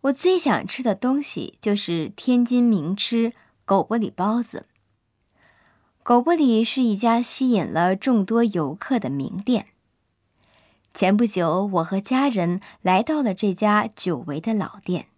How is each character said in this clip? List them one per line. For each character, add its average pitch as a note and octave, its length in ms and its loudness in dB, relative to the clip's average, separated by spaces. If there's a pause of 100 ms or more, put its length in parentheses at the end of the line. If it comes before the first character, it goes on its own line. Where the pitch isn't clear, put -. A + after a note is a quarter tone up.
我 C#4 120 0
最 F4+ 240 2
想 A#3 300 0
吃 - 160 -6
的 A3 140 0
东 C4 260 -2
西 - 380 -8
就 G#3 160 0
是 E3+ 320 -4
天 B3 360 2
津 B3 160 0
名 G3 360 2
吃 A3+ 360 0 (320)
狗 F#3+ 200 2
不 - 100 -4
理 A3+ 160 -2
包 G#3+ 320 -2
子。 - 240 -12 (1400)
狗 A#3+ 180 4
不 D4+ 120 2
理 B3 320 4
是 C4 180 -2
一 A3 140 2
家 A#3 260 2
吸 B3+ 280 0
引 G3 140 2
了 F3 300 0
众 G#3 320 2
多 A#3 160 2
游 E3+ 320 -2
客 A#3+ 240 -4
的 G3+ 100 -4
名 C#3 280 -6
店。 G#3+ 320 -2 (1200)
前 G3 240 2
不 A#3 80 4
久， F#3 500 0
我 E3 100 2
和 F#3+ 160 -4
家 C4 280 0
人 F3+ 320 -2 (220)
来 F#3 180 2
到 D4+ 220 -2
了 A3+ 100 0
这 F#3+ 220 0
家 G#3 320 0
久 E3 400 -6
违 D3 140 -6
的 A3+ 120 -4
老 G3+ 280 -4
店。 F3+ 260 -4 (120)